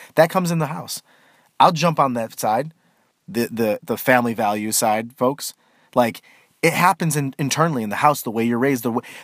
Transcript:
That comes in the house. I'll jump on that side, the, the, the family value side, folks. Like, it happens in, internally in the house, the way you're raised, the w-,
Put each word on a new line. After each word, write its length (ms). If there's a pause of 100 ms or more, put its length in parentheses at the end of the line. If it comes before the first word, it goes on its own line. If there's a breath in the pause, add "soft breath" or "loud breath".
(160 loud breath)
That 140
comes 200
in 80
the 80
house. 360 (580 soft breath)
I'll 120
jump 280
on 140
that 240
side, 360 (540)
the, 180
the, 360
the 140
family 380
value 380
side, 440
folks. 380 (400 soft breath)
Like, 280 (380 soft breath)
it 120
happens 440
in, 220
internally 460
in 60
the 60
house, 260
the 100
way 120
you're 140
raised, 240
the 80
w-, 160 (180 loud breath)